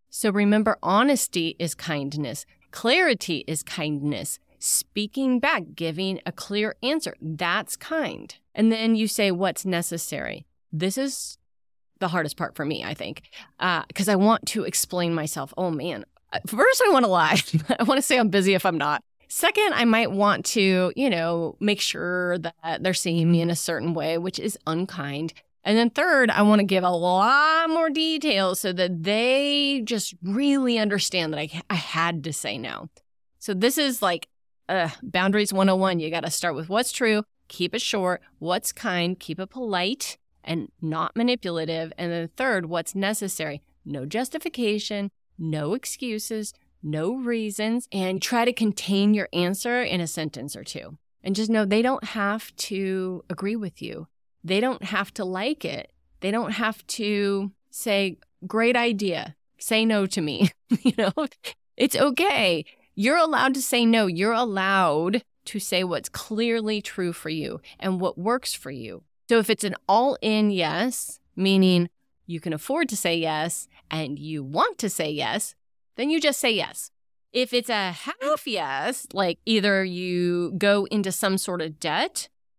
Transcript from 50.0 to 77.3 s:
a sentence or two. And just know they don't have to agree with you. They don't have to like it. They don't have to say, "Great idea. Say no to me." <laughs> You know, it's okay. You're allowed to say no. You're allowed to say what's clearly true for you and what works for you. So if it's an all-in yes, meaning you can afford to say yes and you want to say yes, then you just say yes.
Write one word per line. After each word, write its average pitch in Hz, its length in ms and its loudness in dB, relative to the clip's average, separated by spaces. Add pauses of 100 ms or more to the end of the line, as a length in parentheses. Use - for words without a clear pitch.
a 170 60 -4
sentence 156 500 -8
or - 80 -14
two. - 320 -12 (260)
And 190 140 -2
just 214 140 0
know 220 140 4
they 208 180 4
don't 254 220 0
have 208 520 -4
to 190 720 -4
agree 196 280 -4
with 202 260 -8
you. 113 260 -10 (340)
They 185 180 0
don't 247 240 0
have 185 300 -4
to 202 100 -6
like 190 400 -4
it. - 280 -8 (280)
They 190 100 -2
don't 220 220 -2
have 214 340 -4
to 202 640 0 (180)
say, 196 480 0 (280)
"Great 226 300 2
idea. 202 600 -2 (220)
Say 220 260 2
no 208 220 2
to 190 140 -4
me." 151 300 2 (200)
<laughs> 240 120 2
You 247 140 4
know, 220 300 0 (500)
it's - 200 2
okay. 247 680 2 (300)
You're 254 220 2
allowed 269 380 2
to 262 80 -4
say 240 220 2
no. 226 220 6
You're 185 260 0
allowed 196 880 2 (240)
to - 120 -8
say 185 240 0
what's 175 260 -4
clearly 220 720 -2
true 180 320 -4
for - 180 -10
you 156 300 -6 (200)
and 185 200 -2
what 180 180 -2
works 226 360 -2
for - 160 -12
you. 113 320 -12 (260)
So 233 100 6
if 220 120 2
it's 214 140 0
an 190 100 -4 (120)
all-in 214 640 4
yes, 180 720 -2 (160)
meaning 185 540 6 (360)
you 165 140 -10
can 160 140 -6
afford 269 340 -2
to 208 80 -6
say 170 200 0
yes 160 520 -4 (220)
and 151 280 -6
you 151 240 -8
want 180 360 0
to 214 100 -2
say 160 220 -4
yes, 143 440 -4 (420)
then 262 120 -4
you 320 100 0
just 294 220 0
say - 100 2
yes. - 400 -4 (420)